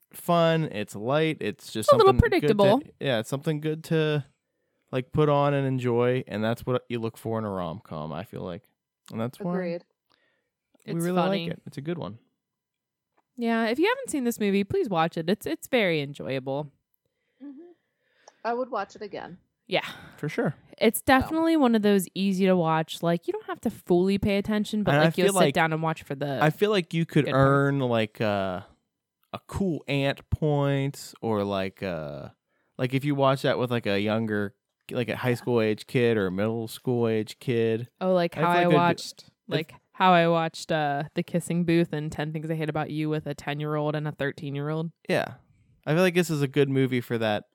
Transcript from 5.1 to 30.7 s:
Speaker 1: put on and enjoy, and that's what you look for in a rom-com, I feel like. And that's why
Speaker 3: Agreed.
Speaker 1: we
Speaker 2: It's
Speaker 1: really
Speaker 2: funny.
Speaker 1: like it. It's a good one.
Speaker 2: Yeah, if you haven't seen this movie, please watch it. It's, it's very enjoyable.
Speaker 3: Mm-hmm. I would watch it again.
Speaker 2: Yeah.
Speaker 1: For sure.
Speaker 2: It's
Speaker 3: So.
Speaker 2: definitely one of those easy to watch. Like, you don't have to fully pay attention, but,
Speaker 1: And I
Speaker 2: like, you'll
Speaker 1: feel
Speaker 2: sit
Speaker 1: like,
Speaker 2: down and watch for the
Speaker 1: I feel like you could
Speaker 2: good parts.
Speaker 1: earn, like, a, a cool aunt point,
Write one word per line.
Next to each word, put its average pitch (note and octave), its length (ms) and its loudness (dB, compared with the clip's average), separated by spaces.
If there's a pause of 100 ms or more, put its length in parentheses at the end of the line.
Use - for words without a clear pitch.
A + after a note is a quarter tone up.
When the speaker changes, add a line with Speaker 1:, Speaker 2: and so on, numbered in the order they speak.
Speaker 1:
put D3+ 160 4
on C#3+ 260 4
and C#3 120 0
enjoy, B2 600 0
and G#2 160 -4
that's A2+ 220 -2
what B2 240 -2
you A#2+ 100 -4
look A2+ 180 -6
for A2+ 220 -6
in A2 60 -4
a G#2 60 -4
rom-com, E2 640 -8
I E2+ 120 -8
feel - 180 -14
like. F2+ 200 -12 (480)
And A2 100 -10
that's A#2+ 200 -8
why F3 140 -6
Speaker 3:
Agreed. F3 300 -6 (1000)
Speaker 1:
we - 60 -8
Speaker 2:
It's E3+ 120 -2
Speaker 1:
really F3+ 120 -2
Speaker 2:
funny. F3+ 320 0
Speaker 1:
like E3+ 100 -6
it. - 80 -20
It's - 120 -16
a C#3 40 -8
good E3 160 -8
one. G#2+ 200 -10 (1160)
Speaker 2:
Yeah, A3+ 320 0
if B3 100 0
you E4+ 80 4
haven't B4+ 240 -2
seen C4+ 140 -2
this A#3 160 -2
movie, G3 240 2
please F#4+ 240 -2
watch E3+ 280 0
it. E3 140 -2
It's, - 160 -2
it's - 220 -8
very F#3 320 2
enjoyable. C#3 720 -6 (680)
Speaker 3:
Mm-hmm. C#4+ 280 -18 (720)
I A3+ 80 -4
would A#3+ 180 -6
watch G3+ 260 -8
it G3 60 -16
again. F3+ 360 -14 (300)
Speaker 2:
Yeah. F3+ 160 -2 (320)
Speaker 1:
For D3 120 -6
sure. G3+ 280 -2 (220)
Speaker 2:
It's - 200 2
Speaker 3:
So. - 80 -14
Speaker 2:
definitely D#4+ 500 4
one B3 200 4
of G#3 60 0
those G3+ 320 4
easy F#3+ 320 0
to F#3 100 6
watch. D#3+ 460 0
Like, E3+ 260 0
you F4 40 -2
don't G#4+ 140 -8
have F4+ 140 -10
to A#3 100 -2
fully F#3+ 480 2
pay G3+ 200 0
attention, G#3+ 440 -2
but, F3+ 100 2
Speaker 1:
And D3 80 6
I D#3 60 6
Speaker 2:
like, E3 120 0
you'll F#3 100 4
Speaker 1:
feel G3 60 2
Speaker 2:
sit F#3+ 60 2
Speaker 1:
like, D3 140 4
Speaker 2:
down D#3+ 180 2
and D#3+ 100 -2
watch D#3+ 200 -4
for - 140 -8
the C3+ 260 -2
Speaker 1:
I D#3 80 6
feel G#3 200 2
like F#3+ 240 0
you E3 120 0
could C#3 200 2
Speaker 2:
good - 60 -4
parts. C3+ 140 6
Speaker 1:
earn, C#3 320 4
like, A#2 420 0
a, F#2+ 460 -2 (640)
a G#2+ 140 -8
cool F#3 400 -4
aunt C#3 440 -2
point, C#3 880 -2